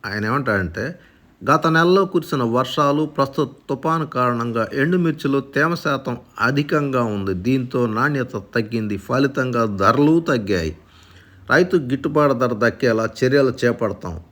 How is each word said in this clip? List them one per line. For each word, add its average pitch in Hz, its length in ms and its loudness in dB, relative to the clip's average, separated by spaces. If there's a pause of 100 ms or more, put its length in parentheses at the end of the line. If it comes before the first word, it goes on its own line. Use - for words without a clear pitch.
ఆయన 104 200 -4
ఏమంటాడంటే, 110 720 -2 (520)
గత 156 160 2
నెలలో 170 380 4
కురిసిన 156 380 -2
వర్షాలు, 143 640 0
ప్రస్తుత 139 420 -2 (220)
తుఫాను 156 360 -2
కారణంగా 120 680 0
ఎండుమిర్చిలో 156 680 0
తేమ 151 340 0
శాతం 135 420 -4 (240)
అధికంగా 139 640 0
ఉంది. 101 320 -2
దీంతో 123 520 0
నాణ్యత 123 460 -2 (220)
తగ్గింది, 107 420 -2
ఫలితంగా 127 680 0
ధరలు 117 560 4
తగ్గాయి. 101 560 0 (760)
రైతు 180 260 4
గిట్టుబాటు 143 560 0
ధర 120 360 0
దక్కేలా 113 400 0 (160)
చర్యలు 131 280 4 (120)
చేపడతాం 101 560 -2 (120)